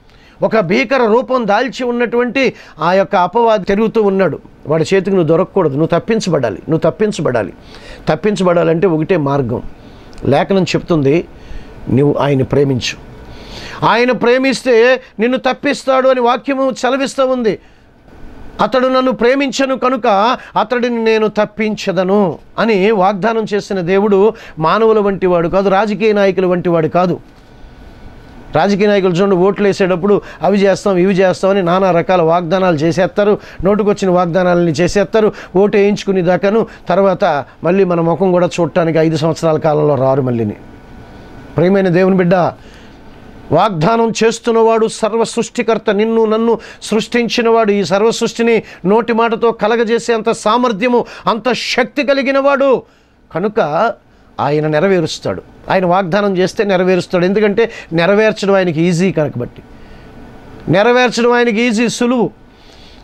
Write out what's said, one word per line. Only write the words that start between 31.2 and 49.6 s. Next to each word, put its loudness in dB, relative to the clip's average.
అని 2
నానా 2
రకాల 2
వాగ్దానాలు 0
చేసేస్తారు, 0
నోటుకొచ్చిన 0
వాగ్దానాలని 2
చేసేస్తారు, 0
ఓటు 2
వేయించుకునే 0
దాకాను. 0
తర్వాత 0
మళ్ళీ 2
మన 0
ముఖం 0
కూడా 2
చూడటానికి 0
ఐదు 2
సంవత్సరాల 0
కాలంలో 0
రారు 0
మళ్ళీని. -2
ప్రియమైన 2
దేవుని 2
బిడ్డ, 2
వాగ్దానం 2
చేస్తున్నవాడు 2
సర్వ -2
సృష్టికర్త, -2
నిన్ను 2
నన్ను 0
సృష్టించినవాడు, 0
ఈ 0
సర్వ 0
సృష్టిని 0
నోటి 2
మాటతో 0
కలగజేసే 0